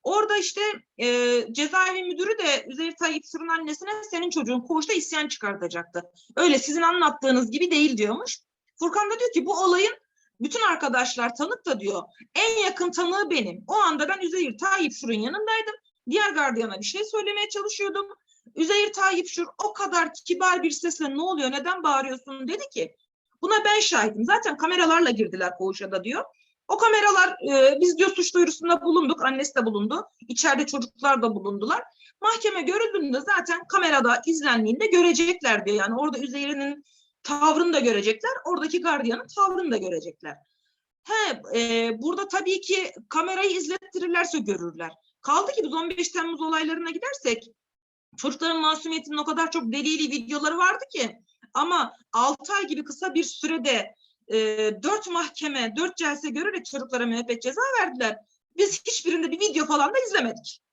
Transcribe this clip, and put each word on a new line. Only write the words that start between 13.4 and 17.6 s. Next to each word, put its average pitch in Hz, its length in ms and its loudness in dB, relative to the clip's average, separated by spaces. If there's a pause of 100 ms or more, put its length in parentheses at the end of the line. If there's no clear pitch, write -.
O 381 80 -4
anda 311 340 2
ben 381 100 -2
Üzeyir 330 400 -2
Tayyip 370 340 0
Şur'un 233 200 -6
yanındaydım. 427 640 -2 (360)
Diğer 403 200 2
gardiyana 226 500 -2
bir 208 40 -10
şey 403 200 -4
söylemeye 415 440 -2
çalışıyordum. 403 580 -4 (480)